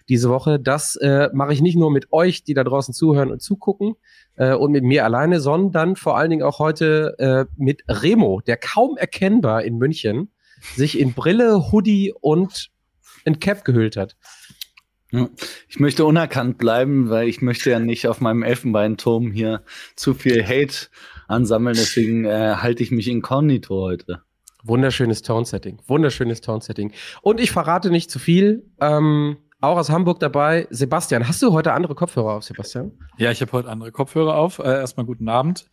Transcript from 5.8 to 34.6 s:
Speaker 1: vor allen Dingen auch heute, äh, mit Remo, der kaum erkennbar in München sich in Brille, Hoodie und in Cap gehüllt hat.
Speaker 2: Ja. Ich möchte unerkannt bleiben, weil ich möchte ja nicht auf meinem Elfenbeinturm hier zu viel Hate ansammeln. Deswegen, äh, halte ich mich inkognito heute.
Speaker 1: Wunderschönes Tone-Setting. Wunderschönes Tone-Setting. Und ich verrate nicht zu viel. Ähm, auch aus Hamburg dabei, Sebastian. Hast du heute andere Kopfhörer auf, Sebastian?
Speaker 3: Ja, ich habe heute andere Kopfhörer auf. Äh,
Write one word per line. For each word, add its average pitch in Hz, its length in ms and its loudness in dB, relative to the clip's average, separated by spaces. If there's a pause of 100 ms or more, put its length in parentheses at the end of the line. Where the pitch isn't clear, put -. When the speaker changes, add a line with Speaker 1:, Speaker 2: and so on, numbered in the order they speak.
Speaker 1:
vor - 220 -2
allen 160 140 0
Dingen 156 120 0
auch 143 160 0
heute, 156 580 0
äh, 131 280 2 (120)
mit 143 300 -2
Remo, 117 580 2
der 117 120 0
kaum 269 400 0
erkennbar 190 680 0
in 117 140 -4
München 131 540 -2 (440)
sich 147 240 0
in 127 140 2
Brille, 202 580 2
Hoodie 202 480 2
und 165 520 0 (520)
in 156 160 0
Cap 202 240 -2
gehüllt 113 320 2
hat. 98 220 -6 (920)
Speaker 2:
Ja. 120 200 -2 (400)
Ich - 100 -6
möchte 143 240 2
unerkannt 151 540 0
bleiben, 123 520 2
weil 113 200 0
ich 113 120 -6
möchte 123 280 -2
ja 117 100 2
nicht 117 300 -2
auf 117 100 -4
meinem 113 240 0
Elfenbeinturm 117 880 0
hier 110 320 -4 (320)
zu - 180 -2
viel 120 320 0
Hate 135 440 -2 (400)
ansammeln. 113 500 0
Deswegen, 113 460 0
äh, 107 320 0
halte 120 260 -2
ich - 80 -4
mich 113 160 -2
inkognito 123 720 0
heute. 90 440 -6 (420)
Speaker 1:
Wunderschönes 120 560 0
Tone-Setting. 110 640 -6
Wunderschönes 131 540 0
Tone-Setting. 107 500 -8 (300)
Und 226 180 2
ich 240 120 0
verrate 175 380 0
nicht 170 220 0
zu 135 80 -10
viel. 202 500 2 (120)
Ähm, 151 560 2 (240)
auch 160 160 2
aus 151 120 0
Hamburg 170 300 0
dabei, 151 520 0
Sebastian. 127 540 -2
Hast 147 160 -2
du 233 120 6
heute 156 180 2
andere 151 240 -2
Kopfhörer 113 380 -2
auf, 107 100 -8
Sebastian? - 480 -12 (260)
Speaker 3:
Ja, 117 140 0
ich 110 80 -6
habe - 140 -4
heute 123 160 -4
andere 113 240 -12
Kopfhörer 156 420 -2
auf. 160 240 0
Äh, - 40 -8